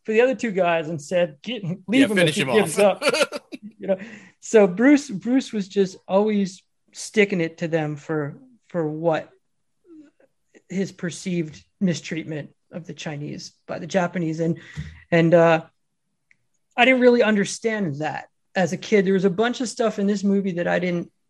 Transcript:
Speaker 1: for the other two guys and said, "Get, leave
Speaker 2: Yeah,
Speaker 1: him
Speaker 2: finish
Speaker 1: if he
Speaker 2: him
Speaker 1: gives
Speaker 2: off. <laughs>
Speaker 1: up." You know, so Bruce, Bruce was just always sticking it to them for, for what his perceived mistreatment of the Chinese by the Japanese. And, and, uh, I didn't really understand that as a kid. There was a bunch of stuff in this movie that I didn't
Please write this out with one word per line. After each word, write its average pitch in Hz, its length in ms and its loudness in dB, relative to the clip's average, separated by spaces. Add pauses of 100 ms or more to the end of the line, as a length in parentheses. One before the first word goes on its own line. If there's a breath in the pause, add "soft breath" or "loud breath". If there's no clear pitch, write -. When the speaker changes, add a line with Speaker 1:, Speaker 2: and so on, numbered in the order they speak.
Speaker 1:
for 220 80 -6
the 220 100 4
other 262 120 4
two 233 160 -4
guys 170 380 0
and 160 120 -6
said, 175 420 -2
"Get, 214 220 -10
leave 175 140 -6 (100)
Speaker 2:
Yeah, 262 180 4
Speaker 1:
him 208 100 -2
Speaker 2:
finish 170 220 2
Speaker 1:
if 139 80 0
he 131 40 -4
Speaker 2:
him 220 60 2
Speaker 1:
gives 170 220 0
Speaker 2:
off. 196 240 2
<laughs> 285 300 0
Speaker 1:
up." - 120 -12 (340)
You 190 100 -12
know, 190 80 0 (440 loud breath)
so 208 260 6
Bruce, 247 440 4
Bruce 233 420 -2
was 202 160 -4
just 190 280 0 (100)
always 196 560 0 (300)
sticking 202 480 0
it 165 180 -4
to 170 100 -6
them 151 280 -2
for, 147 420 -6 (300)
for 165 200 -4
what 156 420 -2 (1400)
his 185 240 -4
perceived 170 720 -6 (180)
mistreatment 160 680 -4 (220)
of 165 140 -14
the 156 80 -14
Chinese 147 580 -12 (140)
by 180 120 -10
the 180 80 -12
Japanese. 170 540 -2
And, 165 180 -2 (520 loud breath)
and, 165 240 4
uh, 165 300 6 (1120)
I 240 80 4
didn't 254 160 4
really 240 220 6
understand 208 760 -2
that 147 320 -8 (260)
as 180 180 0
a 180 40 -6
kid. 196 280 2
There 196 100 2
was 185 100 0
a 196 60 4
bunch 226 300 -2
of 240 80 -4
stuff 220 300 -2
in 202 80 0
this 202 160 -2
movie 196 300 0
that 170 160 -4
I 175 100 0
didn't 175 320 -4 (200)